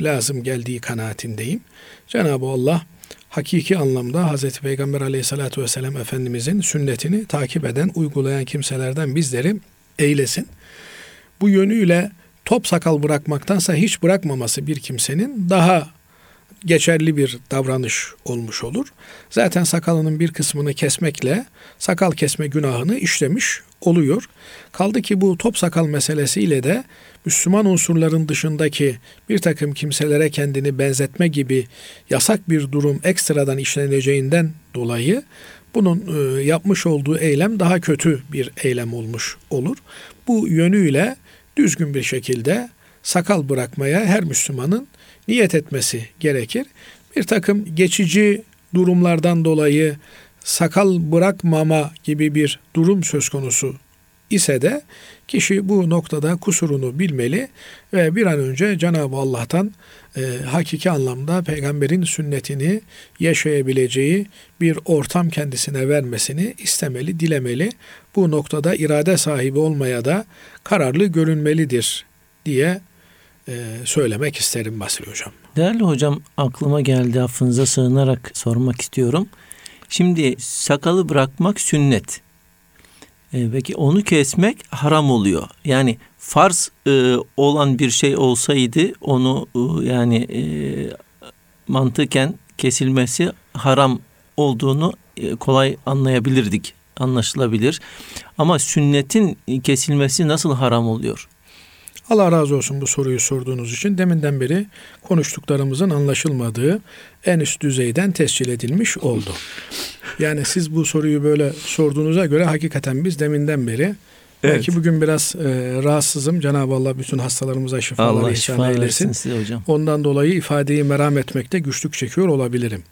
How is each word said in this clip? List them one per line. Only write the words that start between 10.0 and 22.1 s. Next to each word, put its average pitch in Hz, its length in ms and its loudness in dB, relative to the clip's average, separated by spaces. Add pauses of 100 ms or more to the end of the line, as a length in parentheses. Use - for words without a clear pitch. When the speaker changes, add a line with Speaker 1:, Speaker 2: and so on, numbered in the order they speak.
Speaker 1:
Bu 202 80 4
yönüyle 196 600 4 (340)
top 247 220 0
sakal 160 360 0
bırakmaktansa 151 720 0
hiç 185 280 0
bırakmaması 143 640 0
bir 151 100 -4
kimsenin 175 760 -4
daha 175 380 4 (760)
geçerli 160 520 2
bir 127 220 0 (120)
davranış 131 560 -2 (180)
olmuş 117 400 -6
olur. 180 220 -6 (440)
Zaten 175 340 2
sakalının 160 560 0
bir 165 120 0
kısmını 147 420 -4
kesmekle 156 720 -2 (320)
sakal 180 340 0